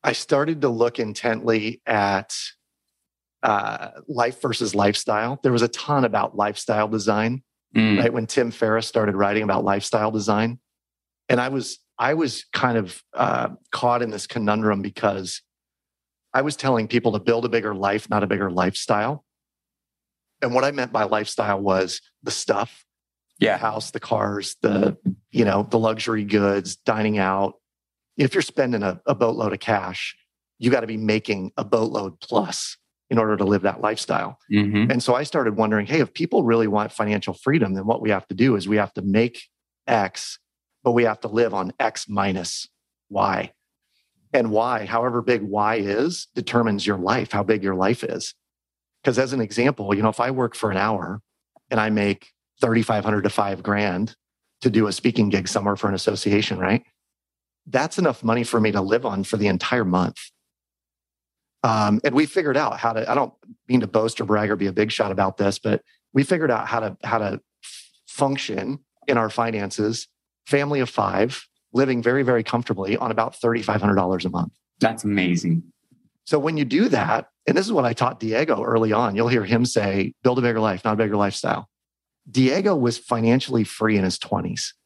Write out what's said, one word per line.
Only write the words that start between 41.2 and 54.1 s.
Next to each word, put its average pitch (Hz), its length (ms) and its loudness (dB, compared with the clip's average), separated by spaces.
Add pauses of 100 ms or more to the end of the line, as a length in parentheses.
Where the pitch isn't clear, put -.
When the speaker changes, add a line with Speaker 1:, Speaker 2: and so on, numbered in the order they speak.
Speaker 1:
to 117 60 -10
live 110 260 0
on 95 260 -4
X - 300 -4
minus 98 580 -4 (420)
Y. 98 420 -2 (840)
And 120 160 2
Y, 110 360 0
however 117 360 -2
big 117 220 0
Y 104 320 0
is, 113 600 -2
determines 113 520 0
your 101 100 0
life, 107 340 -2
how 101 120 -2
big 101 200 0
your 98 120 -2
life 95 280 0
is. - 300 -8 (720)
'Cause 127 160 2
as 131 140 0
an 135 80 -2
example, 113 520 0
you 101 80 0
know, 110 80 4
if - 100 -6
I 123 120 0
work 127 240 -2
for 107 160 -2
an 95 60 -2
hour 101 440 -2 (480)
and 113 100 0
I 107 120 0
make 101 400 -2 (280)
thirty-five 113 440 2
hundred 104 220 0
to 101 40 2
five 98 320 -2
grand 101 540 -2 (460)